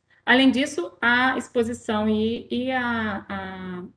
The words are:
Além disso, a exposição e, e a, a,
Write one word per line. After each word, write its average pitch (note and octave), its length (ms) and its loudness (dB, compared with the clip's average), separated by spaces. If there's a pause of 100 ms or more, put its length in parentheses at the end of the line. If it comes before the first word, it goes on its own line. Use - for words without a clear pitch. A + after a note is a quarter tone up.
(240)
Além B3+ 280 6
disso, D4 480 -4
a B3 360 2
exposição A#3 720 -2
e, A3 400 0
e B3 220 -2
a, A#3 580 -2
a, F#3 560 -8 (120)